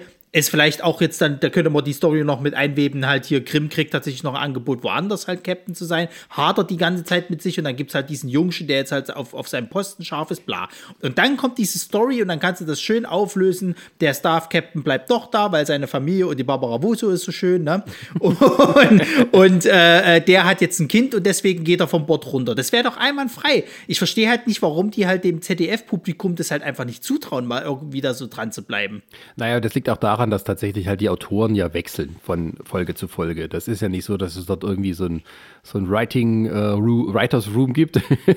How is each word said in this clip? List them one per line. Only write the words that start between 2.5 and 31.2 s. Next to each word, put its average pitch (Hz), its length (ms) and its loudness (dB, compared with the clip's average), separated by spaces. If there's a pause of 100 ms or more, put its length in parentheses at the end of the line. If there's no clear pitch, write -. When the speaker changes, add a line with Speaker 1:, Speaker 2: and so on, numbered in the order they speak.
Speaker 1:
einweben, 139 520 0
halt 135 200 0
hier 139 160 0
Grimm 151 260 -2
kriegt 151 240 -4
tatsächlich 131 320 -6
noch 139 100 -6
ein 139 80 -6
Angebot, 131 400 -4
woanders 165 460 -4
halt 180 160 -6
Captain 180 320 -8
zu - 80 -12
sein, 170 240 -2 (220)
hadert 175 400 0
die 175 80 -4
ganze 175 260 0
Zeit 175 260 -2
mit 165 120 -6
sich 175 160 -4
und 160 80 -2
dann 131 100 -4
gibt's 139 200 -8
halt 139 140 -4
diesen 139 200 -8
Jungschen, 165 360 0
der 139 120 0
jetzt 139 160 -2
halt 139 200 -4
auf, 139 200 -10
auf - 160 -10
seinem 120 180 -6
Posten 190 380 -8
scharf 156 260 -6
ist, - 140 -10
bla. 92 240 -6 (320)
Und 127 160 -4
dann 262 180 2
kommt 254 220 -2
diese 196 220 -2
Story 233 420 0
und 190 80 -2
dann 160 100 -4
kannst 185 220 -2
du 170 40 -10
das 151 140 -4
schön 226 260 -2
auflösen, 190 720 0 (240)
der 147 140 2
Staff-Captain 160 680 -2
bleibt 135 280 0
doch 233 180 -2
da, 208 220 0
weil 151 140 2
seine 143 220 -2
Familie 170 400 0
und 147 120 -4
die 135 60 -4
Barbara 127 360 -2
Wusso 220 280 0
ist 180 160 -2
so 175 80 -6
schön, 180 320 0
ne? 175 180 0 (180)
<laughs> - 180 -8
Und, 180 180 2 (960)
und, 185 320 8
äh, 175 500 8
äh, 165 60 6
der 180 240 6
hat 185 160 2
jetzt - 180 2
ein 147 80 0
Kind 247 260 2
und 190 120 0
deswegen 185 400 0
geht 175 160 4
er 160 80 0
vom 165 160 0
Bord 156 260 0
runter. 120 240 -2
Das 131 160 -2
wär 240 120 2
doch 240 120 -2
einwandfrei. 277 720 0 (220)
Ich 156 100 -2
verstehe 220 320 2
halt 240 180 0
nicht, 208 140 0
warum 180 300 0
die 196 160 0
halt 185 180 0
dem 170 160 0
Z-D-F-Publikum 180 920 -4
das 165 160 -6
halt 147 120 -4
einfach 135 220 -6
nicht 117 180 -12
zutrauen, 135 420 -4
mal 120 180 -4
irgendwie 139 360 -8
da 131 140 -2
so 120 140 -10
dran 110 260 -8
zu 101 100 -12
bleiben. 104 380 -6 (340)
Speaker 2:
Naja, 117 240 0
das 110 160 -2
liegt 127 140 -2
auch 113 80 0
daran, 107 320 2
dass 101 140 0
tatsächlich 101 440 -4
halt 98 140 -2
die 104 80 2
Autoren 107 460 0